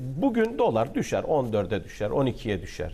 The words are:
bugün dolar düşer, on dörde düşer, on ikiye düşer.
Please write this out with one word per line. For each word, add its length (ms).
bugün 360
dolar 360
düşer, 280
on 300
dörde 320
düşer, 260
on 160
ikiye 360
düşer. 320